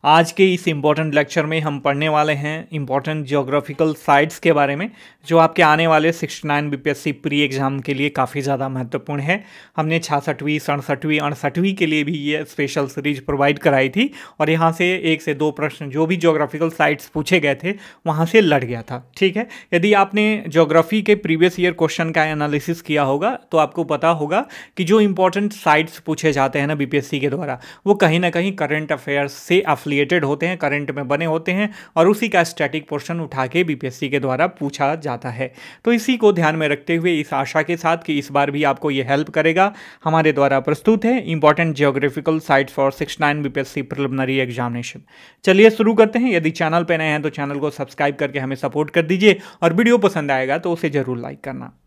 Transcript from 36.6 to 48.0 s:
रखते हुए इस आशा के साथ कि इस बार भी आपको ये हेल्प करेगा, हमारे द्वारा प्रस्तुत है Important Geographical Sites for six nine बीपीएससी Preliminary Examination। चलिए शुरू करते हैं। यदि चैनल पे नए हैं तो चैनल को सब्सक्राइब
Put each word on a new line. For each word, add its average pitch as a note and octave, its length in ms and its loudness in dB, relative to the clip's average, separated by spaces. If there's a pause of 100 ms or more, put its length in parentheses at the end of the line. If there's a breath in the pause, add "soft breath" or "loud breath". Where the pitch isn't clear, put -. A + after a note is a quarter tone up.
रखते C#3+ 280 -2
हुए E3 240 0
इस D3+ 140 -6
आशा C#3 280 -2
के E3 160 -4
साथ E3 200 0
कि D#3+ 200 -4
इस C#3 140 -6
बार C#3+ 200 2
भी C#3+ 120 0
आपको C#3+ 280 0
ये C3+ 120 -2
हेल्प C#3 260 0
करेगा, E3+ 440 2 (300 loud breath)
हमारे D#3+ 280 2
द्वारा C#3 280 2
प्रस्तुत F3 460 0
है A#3 220 0
Important D3+ 480 2
Geographical C#3+ 640 0 (100)
Sites C#3 300 2
for C3+ 120 2
six C#3+ 180 -8
nine D3 340 -2
बीपीएससी C#3 400 -6
Preliminary C3+ 640 -2
Examination। A#2+ 520 -8 (460 loud breath)
चलिए G3 240 8
शुरू A3 240 2
करते A3 260 4
हैं। B3 120 0
यदि D#3+ 200 0
चैनल E3 320 0
पे E3 140 0
नए D#3+ 80 -2
हैं D3+ 160 -2
तो D3+ 80 -4
चैनल C#3+ 300 -8
को D3 100 -2
सब्सक्राइब C#3+ 460 -4